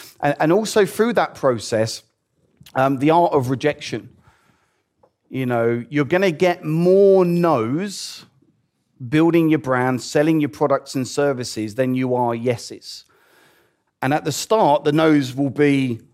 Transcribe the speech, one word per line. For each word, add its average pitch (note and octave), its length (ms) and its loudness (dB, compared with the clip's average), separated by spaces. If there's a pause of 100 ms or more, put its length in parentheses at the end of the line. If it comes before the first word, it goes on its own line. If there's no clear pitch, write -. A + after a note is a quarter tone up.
(200)
And, C#3+ 200 0
and D#3+ 120 2
also G#3 340 2
through A3+ 280 -2
that E3+ 200 0
process, A2+ 680 -2 (720)
um, C3+ 240 0
the D3 120 2
art E3+ 220 2
of C3 180 0
rejection. - 680 -6 (1120)
You C3 180 -6
know, A#2 440 0
you're C#3+ 140 -2
gonna F3+ 260 0
get E3+ 340 -2
more F#3 600 4
no's E3+ 1000 -2 (840)
building D#3+ 400 4
your D#3 100 2
brand, B2+ 420 0
selling D#3 400 0
your C#3+ 80 -2
products C#3 460 -2
and B2+ 140 -4
services B2 680 -4
than B2+ 200 0
you B2+ 200 -2
are A#2+ 200 -2
yeses. A#2 680 -8 (960)
And C3+ 140 0
at D#3 100 -2
the D3+ 80 -4
start, D#3 520 0
the D3 80 0
no's D3 420 2
will C#3 160 -4
be C3+ 500 0 (140)